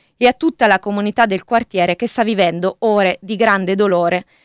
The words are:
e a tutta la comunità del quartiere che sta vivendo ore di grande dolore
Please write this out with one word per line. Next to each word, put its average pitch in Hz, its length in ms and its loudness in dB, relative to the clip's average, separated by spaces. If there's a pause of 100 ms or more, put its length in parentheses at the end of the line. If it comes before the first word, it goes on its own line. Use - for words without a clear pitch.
(160)
e 240 120 2
a 247 40 4
tutta 285 360 0
la 190 100 4
comunità 208 480 -2
del 196 180 -4
quartiere 180 520 -2
che 240 100 -4
sta - 160 -4
vivendo 190 580 -2
ore 208 400 0
di 196 140 -10
grande 196 400 0
dolore 180 500 0 (200)